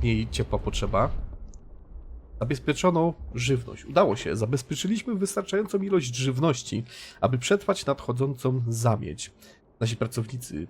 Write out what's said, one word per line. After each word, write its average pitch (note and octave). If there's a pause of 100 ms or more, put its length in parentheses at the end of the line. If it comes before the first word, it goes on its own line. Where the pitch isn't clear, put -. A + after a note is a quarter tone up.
mniej A2+
ciepła -
potrzeba. G2+ (1300)
Zabezpieczono D#3+ (200)
żywność. A#2+
Udało C#3
się. B2
Zabezpieczyliśmy D3+
wystarczającą G3
ilość F3+
żywności, B2+ (360)
aby B2
przetrwać G3+
nadchodzącą C3
zamieć. A2+ (480)
Nasi A2+
pracownicy A2+